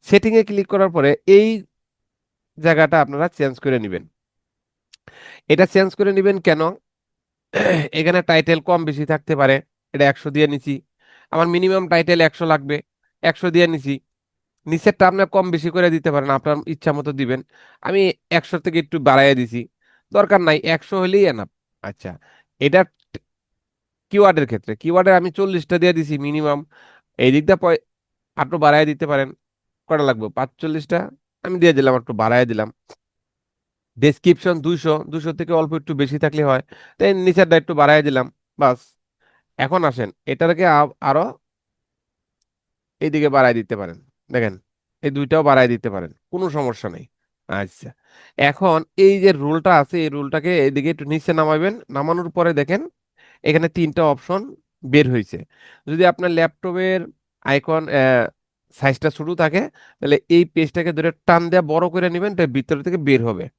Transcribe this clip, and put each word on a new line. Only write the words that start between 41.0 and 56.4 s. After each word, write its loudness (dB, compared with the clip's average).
আরো -2
এইদিকে -2
বাড়ায় 4
দিতে -4
পারেন। -12
দেখেন -2
এই -4
দুইটাও -2
বাড়ায় 4
দিতে -4
পারেন, -10
কোনো -6
সমস্যা -6
নেই। -16
আচ্ছা, -10
এখন 0
এই 4
যে 4
রুলটা -2
আছে, -4
এই -4
রুলটাকে -4
এইদিকে -2
একটু -8
নিচে -4
নামাবেন। -2
নামানোর -4
পরে -2
দেখেন -2
এখানে 0
তিনটা -4
অপশন -4
বের 2
হয়েছে। -6
যদি 0
আপনার 0
ল্যাপটপের -2